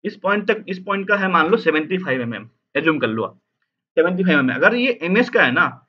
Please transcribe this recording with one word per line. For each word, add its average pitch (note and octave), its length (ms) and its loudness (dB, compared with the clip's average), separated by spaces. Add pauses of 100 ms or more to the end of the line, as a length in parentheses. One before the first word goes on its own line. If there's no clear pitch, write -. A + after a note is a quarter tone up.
इस G3 140 -8
point G3+ 300 -2
तक, A3 200 -2
इस F#3 140 -8
point G3 260 -4
का G#3 100 2
है F#3+ 140 -2
मान E3 180 2
लो A3+ 100 4
सेवेंटी D#3 380 0
फ़ाइव C3+ 240 -2
mm, A2+ 260 -8 (280)
assume D#3 240 0
कर A#2+ 100 0
लो A2 140 -2
आप - 160 -10 (580)
सेवेंटी F3+ 260 2
फ़ाइव D#3 160 4
एमएम, B2+ 160 2
अगर G3 200 4
ये B3 280 -2
एमएस A3 260 0
का G3+ 140 2
है B2+ 80 2
ना D#3 160 2 (220)